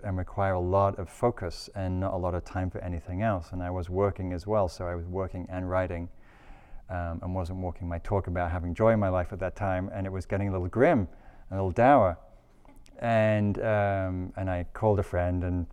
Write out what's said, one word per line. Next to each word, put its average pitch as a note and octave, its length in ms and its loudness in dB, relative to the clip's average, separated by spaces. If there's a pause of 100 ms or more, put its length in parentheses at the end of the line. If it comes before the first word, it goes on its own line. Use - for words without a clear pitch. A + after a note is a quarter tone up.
and F#2+ 140 -2
require F#2+ 340 -2
a F2+ 80 0
lot G2 380 4
of F2+ 100 -8
focus - 640 -2
and F#2 240 -2
not F#2+ 140 -2
a F#2+ 60 -2
lot F2+ 160 -2
of E2+ 100 -4
time F#2 240 -4
for - 120 -6
anything F2+ 420 -6
else. G2 300 -2
And F2+ 100 -6
I F2+ 80 -4
was F2+ 180 -4
working F#2 460 0
as F2 120 -8
well, G#2 220 2
so F2+ 180 -8
I F2 80 -4
was E2+ 120 -6
working F2+ 420 -6
and F#2 220 -6
writing, F2+ 400 -2 (800)
um, E2+ 320 -4
and F#2 120 -6
wasn't F#2 260 -4
walking F2 280 -6
my E2+ 100 -4
talk F#2+ 280 0
about F2 240 -2
having F2 240 -2
joy A2+ 180 6
in A2 80 4
my G2 80 2
life F#2 240 0
at F#2 80 -10
that F#2 160 -4
time, F#2+ 360 -2
and G2 140 -4
it F#2+ 60 -6
was F#2+ 140 -6
getting G2+ 220 0
a F#2+ 40 0
little F2+ 160 -2
grim, B2 400 4 (420)
a F#2+ 40 -6
little F#2+ 160 0
dour. A#2 480 6 (800)
And, G#2+ 600 4
um, G2 760 0
and F#2 140 -2
I F2 220 -2
called G#2 260 4
a G2+ 40 2
friend F2+ 420 0
and F2+ 280 0